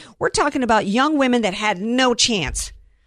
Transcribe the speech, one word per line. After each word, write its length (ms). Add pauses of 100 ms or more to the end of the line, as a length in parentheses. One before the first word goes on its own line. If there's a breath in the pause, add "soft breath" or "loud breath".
(200 loud breath)
We're 80
talking 340
about 240
young 320
women 260
that 100
had 280
no 320
chance 600 (320)